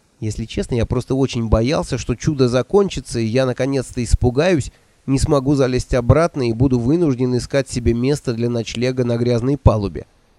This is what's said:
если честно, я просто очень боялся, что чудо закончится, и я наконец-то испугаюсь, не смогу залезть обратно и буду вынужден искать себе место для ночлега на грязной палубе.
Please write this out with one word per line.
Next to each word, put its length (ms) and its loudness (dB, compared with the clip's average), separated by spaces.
если 240 -6
честно, 320 -6
я 100 2
просто 300 -2
очень 320 0
боялся, 500 0
что 180 -4
чудо 340 0
закончится, 680 0
и 80 0
я 200 0
наконец-то 580 -4
испугаюсь, 680 0
не 100 2
смогу 380 2
залезть 400 0
обратно 520 2
и 60 0
буду 260 2
вынужден 560 2
искать 320 -2
себе 260 0
место 400 -2
для 160 -2
ночлега 540 -2
на 140 0
грязной 400 0
палубе. 480 0